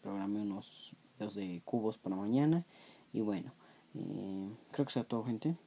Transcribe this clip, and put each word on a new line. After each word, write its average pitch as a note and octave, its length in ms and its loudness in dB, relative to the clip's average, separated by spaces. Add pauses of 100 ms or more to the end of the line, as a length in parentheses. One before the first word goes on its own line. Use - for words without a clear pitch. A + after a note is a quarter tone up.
programé G2+ 400 -2
unos - 540 -6 (220)
videos G2+ 180 -6
de F2+ 300 -4
cubos A2 320 2
para F#2 180 -2
mañana. C#3 480 4 (480)
Y - 80 0
bueno, G2+ 320 0 (440)
eh, G2 540 -4 (220)
creo C#3+ 140 2
que - 80 -6
sea A#2+ 100 0
todo, A#2 220 -2
gente. B2+ 420 0